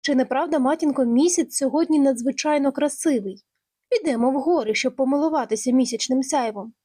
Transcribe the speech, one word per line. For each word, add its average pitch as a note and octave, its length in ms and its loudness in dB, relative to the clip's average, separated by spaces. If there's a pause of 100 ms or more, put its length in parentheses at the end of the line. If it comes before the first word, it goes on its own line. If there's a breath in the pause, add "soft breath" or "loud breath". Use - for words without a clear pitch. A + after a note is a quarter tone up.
Чи - 140 -2
не C4 100 4
правда, D4+ 340 -2
матінко, C#4 460 0
місяць C#4+ 520 2
сьогодні D4+ 440 0
надзвичайно C#4 720 0
красивий? C#4 720 -2 (440)
Підемо C4 420 0
в C4 40 0
гори, C4+ 400 0
щоб B3+ 220 -4
помилуватися C#4 760 0
місячним B3+ 520 0
сяйвом. A3+ 500 -4 (120)